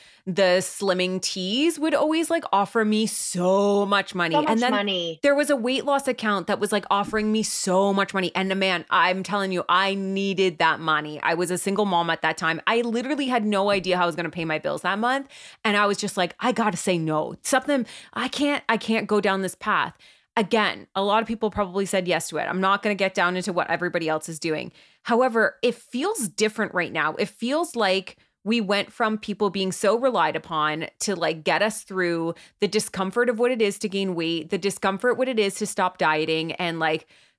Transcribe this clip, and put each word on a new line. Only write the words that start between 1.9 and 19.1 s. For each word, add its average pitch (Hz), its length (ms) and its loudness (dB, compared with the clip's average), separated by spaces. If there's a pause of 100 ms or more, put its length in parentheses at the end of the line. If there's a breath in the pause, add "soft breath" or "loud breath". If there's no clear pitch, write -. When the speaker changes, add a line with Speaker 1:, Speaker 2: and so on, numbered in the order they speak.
Speaker 1:
always, 311 360 2
like, 330 220 0
offer 202 320 2
me 214 240 2
so 202 800 2
much 196 280 0
money. 175 220 0
Speaker 2:
So 294 100 4
Speaker 1:
And 226 160 2
Speaker 2:
much - 0 -
Speaker 1:
then 233 200 2
Speaker 2:
money. 175 400 -4
Speaker 1:
there 285 140 4
was 294 140 2
a 294 60 4
weight 254 300 -2
loss 277 240 0
account 208 380 -2
that 202 120 0
was, 202 140 0
like, 202 180 0
offering 214 400 0
me 220 120 2
so 196 500 2
much 190 200 0
money. 185 220 0
And, 190 240 0
man, 185 300 2
I'm 185 340 2
telling 196 300 -2
you, 175 160 -2
I 196 260 2
needed 190 600 0
that 160 240 2
money. 151 420 -2
I 170 120 2
was 175 140 0
a 180 80 -2
single 196 280 0
mom 170 240 2
at 160 140 -2
that 160 140 0
time. 165 300 0
I 233 140 2
literally 254 460 -2
had 240 180 0
no 202 240 2
idea 185 260 2
how 180 80 2
I - 20 4
was 165 120 -2
gonna 170 140 -4
pay 175 120 -6
my 156 160 -2
bills 151 220 -4
that 190 180 -2
month. 262 300 -2 (340 loud breath)
And 208 140 2
I 208 80 4
was 202 120 0
just 202 200 -4
like, 180 240 0
"I 247 100 2
gotta 208 260 0
say 180 200 0
no. 156 440 -2
Something, 269 440 0 (260 loud breath)
I 240 160 -4
can't, 285 400 -2
I 226 80 2
can't 220 320 -2
go 208 140 2